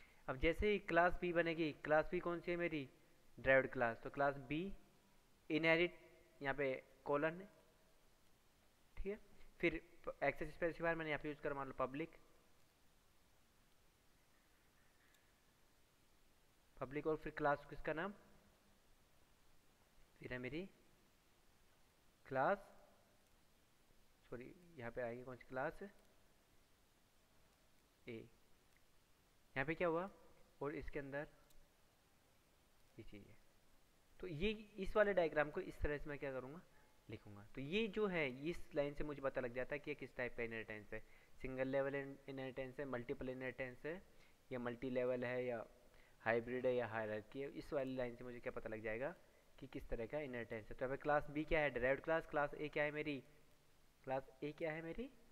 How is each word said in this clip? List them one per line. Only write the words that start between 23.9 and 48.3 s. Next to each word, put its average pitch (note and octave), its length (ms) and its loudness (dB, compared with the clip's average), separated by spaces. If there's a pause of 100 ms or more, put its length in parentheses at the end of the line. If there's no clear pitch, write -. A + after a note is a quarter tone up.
sorry B2+ 260 -10 (220)
यहाँ A#2 140 -6
पे B2+ 100 -4
आएगी B2 220 -4
कौन B2+ 120 -10
सी - 140 -18
क्लास, C3+ 300 -2 (2250)
ए। A#2 220 -10 (1300)
यहाँ C3+ 80 0
पे D#3+ 100 -2
क्या F3 120 0
हुआ, E3+ 220 0 (520)
और C#3+ 140 -4
इसके D3 240 -6
अंदर C#3+ 280 -6 (1700)
ये A2 60 -14
चीज़ G2+ 240 -14
है। - 80 -20 (840)
तो F#3 80 -8
ये F3 220 2 (280)
इस F#3+ 180 0
वाले G3+ 180 8
diagram D3+ 380 4
को F#3 100 -2
इस - 180 -8
तरह D3 180 2
से D3+ 120 -6
मैं C#3 100 -4
क्या C#3 120 -4
करूँगा, C3 300 -6 (480)
लिखूँगा। G#2 460 -12
तो C3 60 -6
ये G3 260 2
जो G#3 200 0
है, D3 420 0
इस - 260 -4
line D3 180 2
से D3+ 100 -2
मुझे C#3+ 180 -4
पता C3+ 200 0
लग A#2+ 120 -2
जाता B2+ 220 -2
है C#3+ 40 -2
कि D3 120 -6
ये C#3+ 40 -2
किस - 200 -12
type A#2+ 220 -2
का A#2+ 60 0
इनहेरिटेंस A2 500 -6
है, A2 100 -6 (380)
Single C3 260 0
level C#3 280 2
इन-, C#3 340 -6
inheritance C3 500 -6
है, D3 60 -2
मल्टीपल B2+ 440 -4
inheritance B2+ 560 -6
है, F3 180 -6 (480)
या B2+ 80 -2
मल्टी A#2+ 300 -2
लेवल B2 360 2
है, B2+ 200 0
या A#2 200 -2 (540)
hybrid A#2+ 460 2
है, B2+ 100 6
या A#2+ 120 2
हायरार्की A2 540 -4
है। C#3+ 80 -4
इस D#3+ 240 -10
वाली C3 220 0
line B2 200 -2
से A#2+ 80 -14
मुझे A#2+ 160 -10